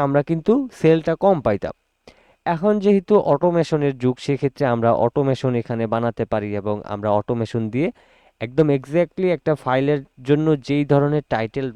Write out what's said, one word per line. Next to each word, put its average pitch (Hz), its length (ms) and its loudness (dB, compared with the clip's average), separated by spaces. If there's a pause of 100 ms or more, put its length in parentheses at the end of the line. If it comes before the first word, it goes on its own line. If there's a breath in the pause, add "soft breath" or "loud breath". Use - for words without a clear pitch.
আমরা 143 240 2
কিন্তু 165 240 0 (260)
সেলটা 160 340 2 (100)
কম 190 220 4
পাইতাম। 101 280 -2 (720 soft breath)
এখন 175 280 0 (100)
যেহেতু 202 300 4 (200)
অটোমেশনের 151 600 0 (100)
যুগ, 127 120 2 (100)
সেক্ষেত্রে 143 380 -2 (100)
আমরা 117 160 2 (160)
অটোমেশন 135 460 0 (100)
এখানে 113 220 -4 (100)
বানাতে 117 380 -2
পারি 104 180 -2 (120)
এবং 104 140 -4 (180)
আমরা 104 160 -4 (100)
অটোমেশন 117 440 -4 (100)
দিয়ে 151 160 -2 (560 soft breath)
একদম 139 220 0 (100)
exactly 165 500 -4 (100)
একটা 156 160 -2 (100)
ফাইলের 139 380 0 (280)
জন্য 151 180 2 (200)
যেই 147 160 0 (100)
ধরনের 147 300 2 (100)
টাইটেল 113 420 -4